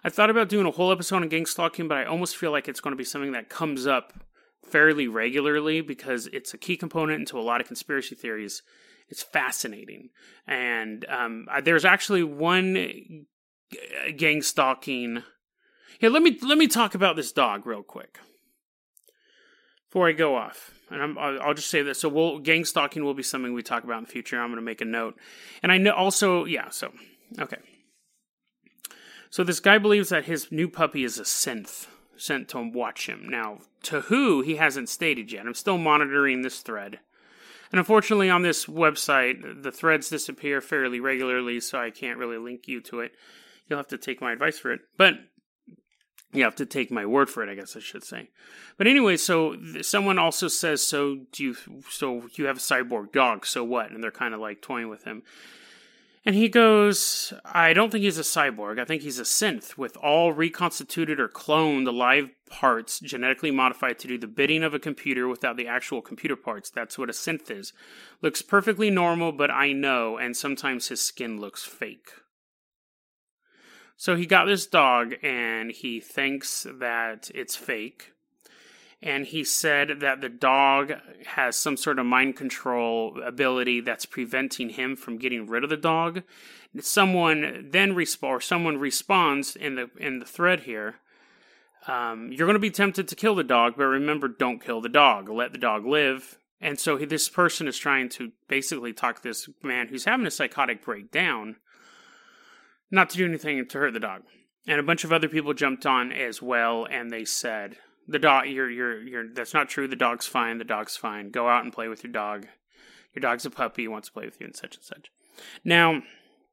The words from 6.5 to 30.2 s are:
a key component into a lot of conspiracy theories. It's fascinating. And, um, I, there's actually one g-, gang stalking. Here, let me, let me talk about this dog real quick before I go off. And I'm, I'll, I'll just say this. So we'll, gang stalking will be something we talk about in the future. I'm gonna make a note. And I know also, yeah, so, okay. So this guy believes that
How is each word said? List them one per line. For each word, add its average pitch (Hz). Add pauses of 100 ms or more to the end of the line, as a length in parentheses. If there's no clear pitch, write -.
a -
key 175
component 156
into 139
a 113
lot 117
of -
conspiracy 135
theories. 107 (460)
It's -
fascinating. 110 (380)
And, 117
um, 117
I, 139
there's 156
actually 180
one 180
g-, - (880)
gang 151
stalking. 123 (800)
Here, 226
let 311
me, 330
let 285
me 311
talk 226
about 180
this 131
dog 107
real 104
quick - (1700)
before 180
I 165
go 151
off. - (180)
And 143
I'm, 151
I'll, 139
I'll 147
just 147
say 151
this. 139
So 156
we'll, 156
gang 160
stalking 147
will 143
be 135
something 127
we 120
talk 117
about 117
in 117
the -
future. 120
I'm 120
gonna 113
make 113
a 113
note. 113 (420)
And 180
I 185
know 196
also, 185
yeah, 156
so, - (460)
okay. - (1700)
So -
this 175
guy 202
believes 208
that 160